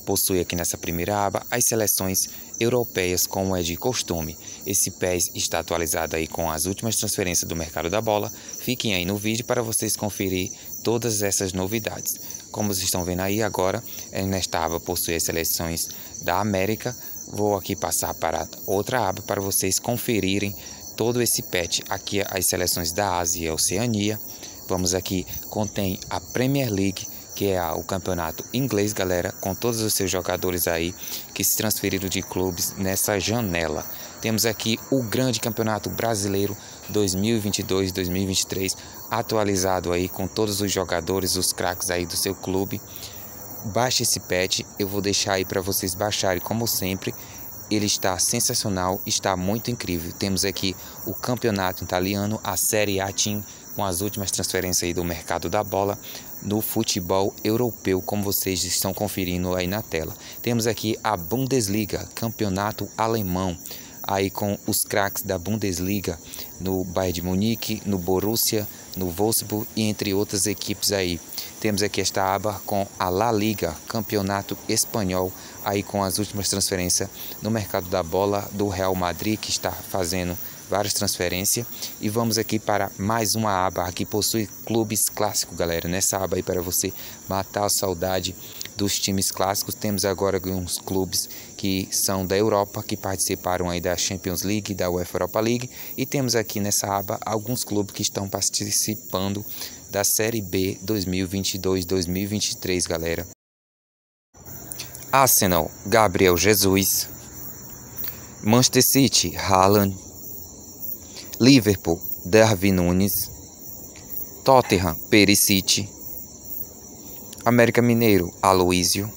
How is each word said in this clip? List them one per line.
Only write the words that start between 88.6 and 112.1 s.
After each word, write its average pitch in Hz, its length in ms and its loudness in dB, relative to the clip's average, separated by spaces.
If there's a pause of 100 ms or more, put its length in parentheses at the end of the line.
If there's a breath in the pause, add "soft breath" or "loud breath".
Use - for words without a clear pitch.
dos 101 240 0
times 95 320 2
clássicos. 98 420 0
Temos 101 320 -2
agora 98 320 2
alguns 92 400 -2
clubes 95 500 -2 (300 loud breath)
que 95 340 0
são 95 320 0
da 95 140 2
Europa, 104 460 4
que - 120 -4
participaram 92 720 0
aí 87 140 -2
da 87 160 0
Champions 90 460 -2
League, 101 320 -2
da 90 160 0
uefa 90 240 -2
Europa 90 240 0
League. 120 320 0 (260 loud breath)
E 131 80 -2
temos 127 300 0
aqui 107 240 0
nessa 101 260 0
aba 101 400 0
alguns 110 380 -2
clubes 101 320 -2
que 104 80 -4
estão 98 260 -2
participando 101 1120 0 (460 loud breath)
da 98 140 0
Série 113 380 2
B 95 400 0
dois 98 240 0
mil 92 200 0
e - 0 -
vinte 95 280 -2
e 101 40 -4
dois, 95 280 0
dois 92 200 0
mil 90 180 0
e - 20 0
vinte 101 260 0
e - 60 -6
três, 92 280 0
galera. 82 400 -2 (1800 loud breath)
Arsenal, 95 640 6 (140)
Gabriel 98 500 6
Jesus. 95 720 4 (1400 loud breath)
Manchester 123 400 6
City, 101 540 4
Haaland. 98 580 6 (1400 loud breath)
Liverpool, 104 640 8 (240)